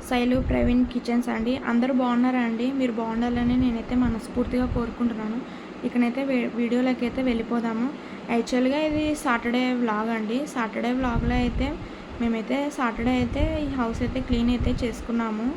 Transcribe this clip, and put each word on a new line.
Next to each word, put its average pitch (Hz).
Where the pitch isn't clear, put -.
శైలు 247
ప్రవీణ్ 247
కిచెన్స్ 240
అండి. 226
అందరూ 240
బాగున్నారా 247
అండి? 226
మీరు 262
బాగుండాలని 240
నేనైతే 247
మనస్ఫూర్తిగా 247
కోరుకుంటున్నాను. 233
ఇకనైతే 240
వే-, 254
వీడియోలోకి 247
అయితే 233
వెళ్ళిపోదాము. 226
యాక్చువల్‌గా 254
ఇది 302
సాటర్డే 240
వ్లాగ్ 220
అండి. 220
సాటర్డే 226
వ్లాగ్‌లో 240
అయితే 247
మేమైతే 233
సాటర్డే 233
అయితే 254
ఈ 277
హౌస్ 226
అయితే 262
క్లీన్ 240
అయితే 247
చేసుకున్నాము. 226